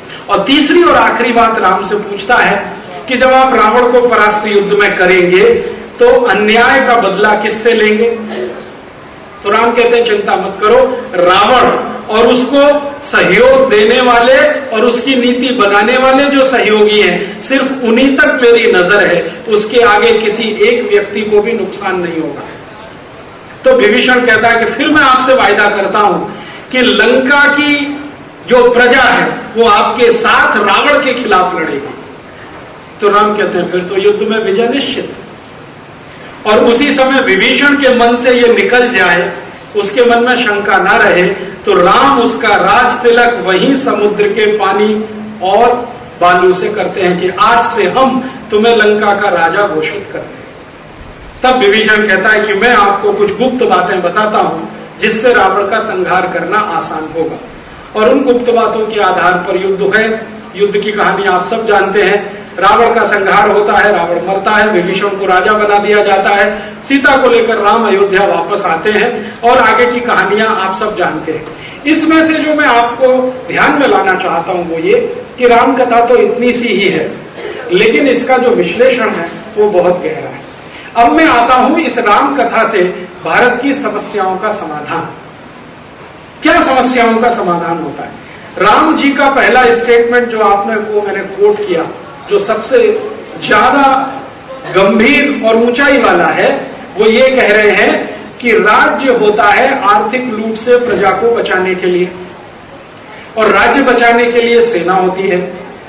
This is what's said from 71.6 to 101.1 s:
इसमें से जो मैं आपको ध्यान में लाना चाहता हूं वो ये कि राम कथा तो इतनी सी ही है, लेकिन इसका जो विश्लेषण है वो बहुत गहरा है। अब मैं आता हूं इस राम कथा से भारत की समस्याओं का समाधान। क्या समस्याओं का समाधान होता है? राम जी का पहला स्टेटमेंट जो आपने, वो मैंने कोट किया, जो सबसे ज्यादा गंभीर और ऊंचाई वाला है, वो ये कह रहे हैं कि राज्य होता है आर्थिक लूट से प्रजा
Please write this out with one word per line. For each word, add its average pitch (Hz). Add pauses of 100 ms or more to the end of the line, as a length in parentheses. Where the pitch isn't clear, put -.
इसमें 320
से 311
जो 302
मैं 294
आपको 240 (400)
ध्यान -
में 285
लाना 190
चाहता 175
हूं 175
वो 165
ये 170 (380)
कि 247
राम 240
कथा 233
तो 240
इतनी 240
सी -
ही 190
है, 160 (600)
लेकिन 285
इसका 247
जो 233
विश्लेषण 214
है 170 (280)
वो 208
बहुत 175
गहरा 151
है। - (560)
अब 233
मैं 320
आता 254
हूं 262
इस 254
राम 208
कथा 226
से 190 (420)
भारत 190
की 277
समस्याओं 202
का 208
समाधान। 160 (1300)
क्या 330
समस्याओं 247
का 240
समाधान 175
होता 156
है? - (480)
राम 320
जी 277
का 277
पहला 240 (100)
स्टेटमेंट 233
जो 220
आपने, 208
वो 208
मैंने 196
कोट 202
किया, 165 (440)
जो 202
सबसे 233 (640)
ज्यादा 269 (640)
गंभीर 240
और 226
ऊंचाई 247
वाला 185
है, 180 (460)
वो 220
ये 254
कह 233
रहे 214
हैं 175 (460)
कि 240
राज्य 240
होता 208
है 226
आर्थिक 240
लूट 220
से 240
प्रजा 202